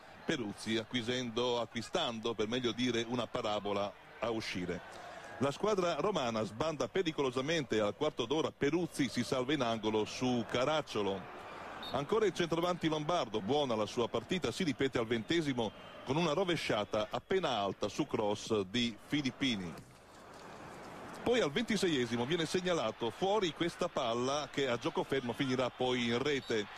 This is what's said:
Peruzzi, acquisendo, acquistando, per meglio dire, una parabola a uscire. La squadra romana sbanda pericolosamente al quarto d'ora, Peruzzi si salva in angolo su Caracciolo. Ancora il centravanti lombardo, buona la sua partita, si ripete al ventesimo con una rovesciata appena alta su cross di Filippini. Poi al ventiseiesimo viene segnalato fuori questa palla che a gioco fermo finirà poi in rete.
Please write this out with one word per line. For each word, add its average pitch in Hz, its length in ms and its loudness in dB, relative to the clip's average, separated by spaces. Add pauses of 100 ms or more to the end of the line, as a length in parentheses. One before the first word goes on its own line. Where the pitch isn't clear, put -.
(260)
Peruzzi, 113 500 -2
acquisendo, 120 840 -2
acquistando, 117 720 -2
per 107 160 0
meglio 123 240 0
dire, 117 340 2
una 120 180 -2
parabola 104 640 0 (300)
a 113 100 0
uscire. 90 520 -4 (560)
La 139 140 2
squadra 185 440 2
romana 135 480 0
sbanda 131 460 -2
pericolosamente 143 880 2
al 104 160 2
quarto 151 300 0
d'ora, 139 260 2
Peruzzi 151 560 2
si 120 160 -2
salva 131 300 2
in 147 80 2
angolo 110 420 2
su 123 420 2
Caracciolo. 120 960 0 (520)
Ancora 202 340 2
il 180 80 4
centravanti 170 560 0
lombardo, 151 500 2
buona 127 360 2
la 107 100 2
sua 113 240 0
partita, 120 420 0
si - 120 -2
ripete 135 340 2
al 117 100 2
ventesimo 120 800 0 (160)
con 127 120 0
una 165 180 4
rovesciata 135 800 2
appena 170 380 0
alta 101 380 0
su 151 200 -2
cross 107 540 0
di 110 340 -2 (100)
Filippini. 123 680 -2 (1500)
Poi 240 200 4
al - 100 2
ventiseiesimo 143 760 2
viene 160 200 0
segnalato 151 640 0
fuori 190 420 0
questa 170 340 -2
palla 135 640 0
che 139 160 0
a 120 100 2
gioco 143 260 -2
fermo 127 300 0
finirà 127 360 0
poi 127 380 0
in 117 100 2
rete. 127 480 0 (120)